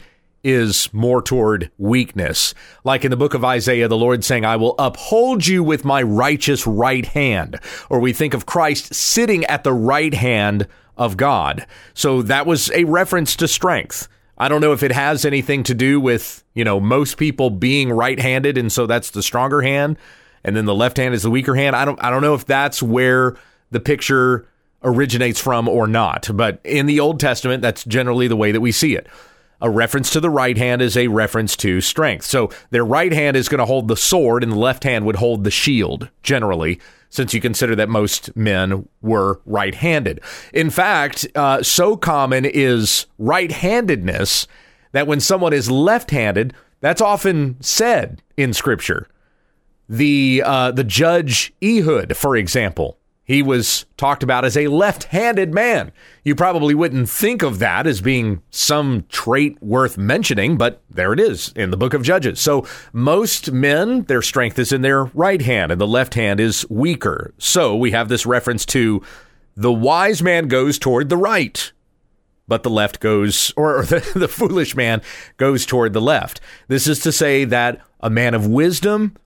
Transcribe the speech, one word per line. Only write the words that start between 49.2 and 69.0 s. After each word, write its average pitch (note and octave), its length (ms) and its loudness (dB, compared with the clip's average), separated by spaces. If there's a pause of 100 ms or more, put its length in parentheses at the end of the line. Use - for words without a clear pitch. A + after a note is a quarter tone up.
The, C3+ 520 2
uh, B2+ 280 0
the B2+ 140 -2
judge D3 680 0 (100)
Ehud, D#3+ 540 2
for C#3 180 0
example, F#2+ 640 -2 (260)
he C#3 220 2
was B2+ 420 0 (100)
talked C#3 280 0
about B2+ 200 0
as C3 120 0
a D3 100 2
left-handed F#3+ 880 0
man. G3 380 0 (320)
You C#3+ 100 2
probably D#3+ 400 2
wouldn't C3+ 340 0
think G#3 360 -2
of A2 160 -2
that G#2+ 260 0
as A#2+ 140 0
being A2+ 500 0
some C#3 580 -2
trait C#3+ 540 0
worth A#2+ 340 0
mentioning, A#2+ 600 0
but A#2+ 340 0
there F2+ 220 0
it C#3+ 80 0
is G#3 340 0
in G2 160 -2
the F2+ 60 -2
book B2 180 0
of C#3 80 0
Judges. C#3+ 380 0
So C#3+ 260 0 (260)
most D3 600 0
men, D#3 500 2
their B2+ 180 0
strength A#2+ 380 -2
is B2+ 140 0
in C3 100 0
their C3+ 220 2
right E3+ 360 0
hand, A2 300 0
and F2 100 0
the G2+ 60 2
left A#2+ 280 0
hand G#2 260 0
is A2 280 0
weaker. B2 680 -2
So C3 380 2
we A#2 160 2
have A2+ 160 0
this A#2 180 -2
reference A#2+ 400 0
to A2 340 2 (560)